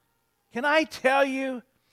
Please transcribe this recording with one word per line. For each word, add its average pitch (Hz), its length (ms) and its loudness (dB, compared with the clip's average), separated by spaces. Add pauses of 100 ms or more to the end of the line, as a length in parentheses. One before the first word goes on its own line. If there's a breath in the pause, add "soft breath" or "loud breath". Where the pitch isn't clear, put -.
(520)
Can 240 120 -8
I 302 200 2
tell 269 400 0
you, 262 380 -6 (300)